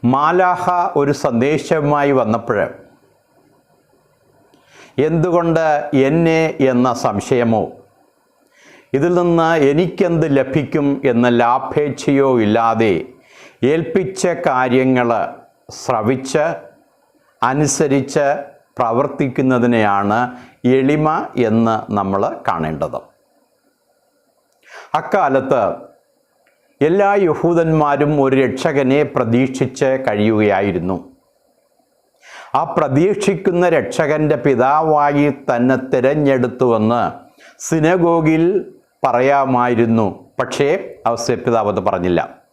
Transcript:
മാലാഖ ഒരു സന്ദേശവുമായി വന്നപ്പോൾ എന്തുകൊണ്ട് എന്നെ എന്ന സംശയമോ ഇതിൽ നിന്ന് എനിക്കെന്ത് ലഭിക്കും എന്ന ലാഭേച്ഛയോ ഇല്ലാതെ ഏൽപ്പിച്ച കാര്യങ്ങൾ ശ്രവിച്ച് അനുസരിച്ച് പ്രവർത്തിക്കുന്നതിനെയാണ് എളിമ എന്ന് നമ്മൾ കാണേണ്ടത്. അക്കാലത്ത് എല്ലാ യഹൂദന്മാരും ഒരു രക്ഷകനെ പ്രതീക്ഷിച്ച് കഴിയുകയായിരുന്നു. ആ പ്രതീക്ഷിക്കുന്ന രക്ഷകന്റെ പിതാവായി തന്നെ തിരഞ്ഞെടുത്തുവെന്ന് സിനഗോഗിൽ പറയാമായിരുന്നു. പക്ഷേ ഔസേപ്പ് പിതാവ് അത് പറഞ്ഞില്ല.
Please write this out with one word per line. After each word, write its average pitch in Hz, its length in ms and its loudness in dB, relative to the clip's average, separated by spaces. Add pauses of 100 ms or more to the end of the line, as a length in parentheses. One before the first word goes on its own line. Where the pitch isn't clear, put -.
(100)
മാലാഖ 175 540 2 (340)
ഒരു 143 220 0
സന്ദേശവുമായി 143 960 0
വന്നപ്പോൾ 110 400 -2 (2500)
എന്തുകൊണ്ട് 165 600 0 (420)
എന്നെ 160 340 2 (300)
എന്ന 123 160 2 (160)
സംശയമോ 113 580 0 (1400)
ഇതിൽ 175 220 0
നിന്ന് 170 280 2 (220)
എനിക്കെന്ത് 170 560 0 (100)
ലഭിക്കും 139 500 -2 (260)
എന്ന 120 140 2 (140)
ലാഭേച്ഛയോ 139 880 0 (160)
ഇല്ലാതെ 113 480 2 (800)
ഏൽപ്പിച്ച 175 640 -2 (120)
കാര്യങ്ങൾ 127 640 2 (680)
ശ്രവിച്ച് 131 680 -2 (1040)
അനുസരിച്ച് 143 800 0 (500)
പ്രവർത്തിക്കുന്നതിനെയാണ് 120 1400 0 (580)
എളിമ 151 300 0 (420)
എന്ന് 113 260 2 (220)
നമ്മൾ 98 260 -2 (240)
കാണേണ്ടത്. 78 520 -6 (2000)
അക്കാലത്ത് 135 600 0 (1200)
എല്ലാ 196 220 2 (180)
യഹൂദന്മാരും 156 840 0 (140)
ഒരു 135 160 2
രക്ഷകനെ 135 580 0 (160)
പ്രതീക്ഷിച്ച് 127 760 0 (140)
കഴിയുകയായിരുന്നു. 101 960 0 (1600)
ആ - 20 2 (160)
പ്രതീക്ഷിക്കുന്ന 180 880 0 (120)
രക്ഷകന്റെ 151 680 0
പിതാവായി 147 800 2 (240)
തന്നെ 127 280 2 (160)
തിരഞ്ഞെടുത്തുവെന്ന് 127 1080 2 (640)
സിനഗോഗിൽ 165 800 2 (600)
പറയാമായിരുന്നു. 123 1000 2 (340)
പക്ഷേ 139 280 -2 (440)
ഔസേപ്പ് 117 340 -4
പിതാവ് 110 260 0
അത് 98 160 -2
പറഞ്ഞില്ല. 90 320 0 (320)